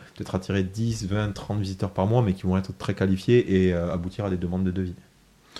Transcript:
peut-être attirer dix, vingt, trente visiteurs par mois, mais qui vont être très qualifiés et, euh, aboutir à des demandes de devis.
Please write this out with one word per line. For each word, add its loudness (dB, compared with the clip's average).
peut-être -10
attirer 0
dix, -4
vingt, -2
trente -6
visiteurs -4
par 2
mois, 4
mais 2
qui -4
vont 2
être -4
très -2
qualifiés 4
et, 4
euh, 0
aboutir -4
à -2
des -2
demandes -2
de 0
devis. -4